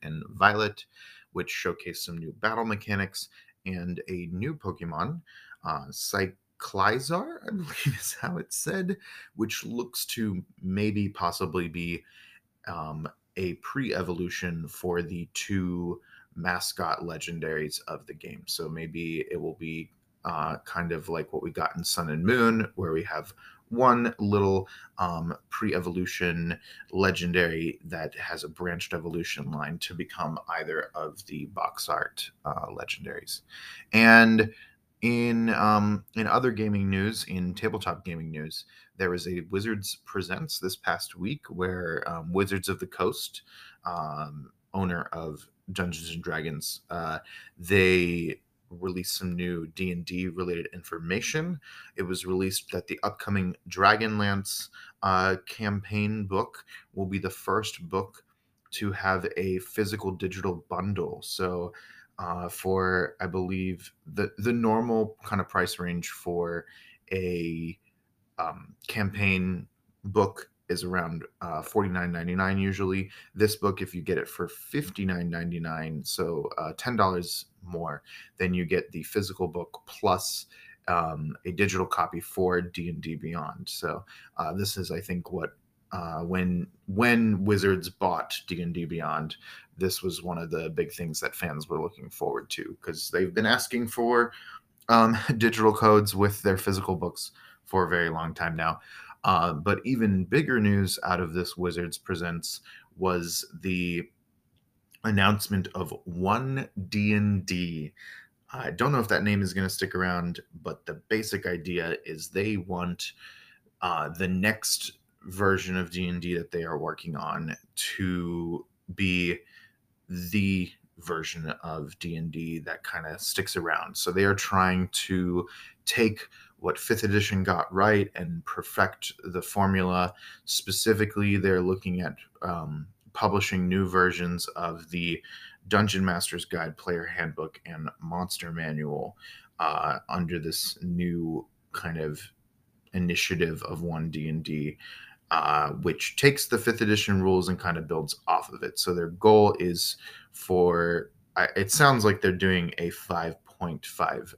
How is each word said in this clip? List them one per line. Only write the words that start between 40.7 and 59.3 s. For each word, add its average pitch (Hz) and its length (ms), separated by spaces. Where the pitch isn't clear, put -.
past - 400
week 110 320
where, 90 580
um, 82 240
Wizards 95 380
of 92 100
the 92 80
Coast, - 540
um, 76 640
owner 90 380
of 80 340
Dungeons 85 380
and 85 120
Dragons, 78 640
uh, 80 300
they 87 800
released 90 480
some 90 180
new 87 320
D 92 240
and 87 140
D 90 240
related 87 440
information. 104 840
It 98 60
was 90 220
released 92 460
that 90 160
the - 160
upcoming 98 540
Dragonlance, 104 1000
uh, 95 340
campaign 104 800
book 95 360
will 95 140
be 92 120
the 90 100
first 98 600
book 95 340
to 101 220
have 95 420